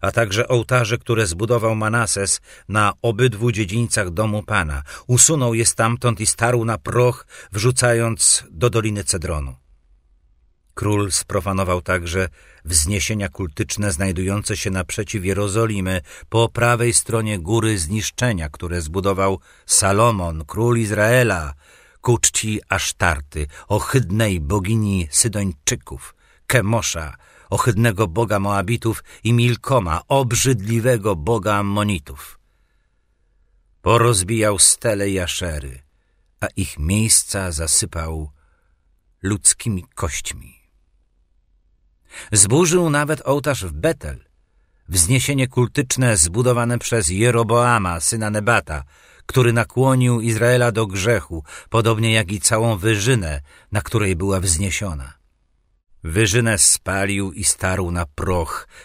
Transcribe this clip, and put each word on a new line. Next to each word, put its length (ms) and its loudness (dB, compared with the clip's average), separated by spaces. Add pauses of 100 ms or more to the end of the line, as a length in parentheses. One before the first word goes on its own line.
a 120 -2
także 360 0
ołtarze, 500 0
które 280 0
zbudował 480 0
Manases 640 -2 (280)
na 240 2 (100)
obydwu 500 2
dziedzińcach 580 -2
domu 320 -2
Pana. 400 -2 (240)
Usunął 480 4
je 120 2
stamtąd 540 0
i 60 -2
starł 380 0
na 140 -2
proch, 480 0 (260)
wrzucając 960 2
do 200 0
Doliny 340 -2
Cedronu. 520 -4 (1160)
Król 380 0
sprofanował 680 -2
także 460 -2 (360)
wzniesienia 640 0
kultyczne 640 -4
znajdujące 640 -2
się 140 -4
naprzeciw 540 -6
Jerozolimy, 760 -2 (280)
po 200 2
prawej 460 2
stronie 440 0
Góry 400 2
Zniszczenia, 680 -2
które 320 -6
zbudował 600 0 (260)
Salomon, 800 2
król 340 0
Izraela, 760 2 (460)
ku 180 2
czci 500 0
Asztarty, 800 -2 (220)
ohydnej 720 0
bogini 680 0
Sydończyków, 1040 -4 (320)
Kemosza, 680 0 (340)
ohydnego 580 2
boga 320 0
Moabitów, 640 -2 (200)
i 80 2
Milkoma, 760 2
obrzydliwego 1080 2
boga 380 0
Ammonitów. 840 -4 (1400)
Porozbijał 760 2
stele 520 2
i 80 -2
Aszery, 640 -6 (580)
a 60 -4
ich 320 -6
miejsca 760 0
zasypał 800 -4 (920)
ludzkimi 600 -2 (100)
kośćmi. 600 -8 (1800)
Zburzył 580 4
nawet 340 0
ołtarz 400 0
w 80 -6
Betel, 520 -4 (640)
wzniesienie 600 2
kultyczne 680 0
zbudowane 600 2
przez 300 -2
Jeroboama, 920 2
syna 300 -2
Nebata, 540 0 (420)
który 260 4
nakłonił 680 2
Izraela 520 2
do 140 0
grzechu, 580 -2 (260)
podobnie 420 2
jak 200 0
i 80 -4
całą 360 2
wyżynę, 640 0 (320)
na 100 -2
której 340 0
była 240 0
wzniesiona. 760 -4 (880)
Wyżynę 540 0
spalił 760 0
i 120 -8
starł 460 -2
na 160 -2
proch, 640 -4 (160)